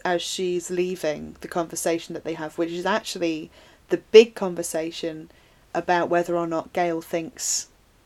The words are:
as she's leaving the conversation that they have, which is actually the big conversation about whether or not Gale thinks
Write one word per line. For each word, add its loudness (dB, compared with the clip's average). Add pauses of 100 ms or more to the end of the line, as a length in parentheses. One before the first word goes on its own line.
as 0
she's -2
leaving -2
the -12
conversation -2
that -8
they -4
have, -10
which -2
is -4
actually -2 (400)
the 2
big 8
conversation -6 (420)
about 2
whether 2
or 0
not -4
Gale 0
thinks -4 (380)